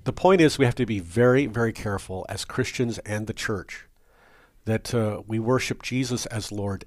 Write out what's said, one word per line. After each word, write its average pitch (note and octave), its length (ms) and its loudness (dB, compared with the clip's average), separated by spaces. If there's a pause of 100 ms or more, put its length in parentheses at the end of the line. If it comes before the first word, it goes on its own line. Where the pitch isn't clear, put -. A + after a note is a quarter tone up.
the B2+ 80 -2
point F#3 300 6
is D3+ 160 4
we C3+ 80 6
have A#2+ 80 2
to B2+ 100 0
be G#2 160 -2
very, B2 460 4
very A2+ 260 -2
careful F#2+ 560 -6
as - 160 -8
Christians A#2+ 540 -4
and G#2+ 280 -6
the G#2+ 60 -4
church - 540 -8 (800)
that, A2 280 0
uh, G#2+ 320 0
we A2 120 -2
worship B2 440 0
Jesus B2 440 -2
as A2 260 -6
Lord G2 340 -4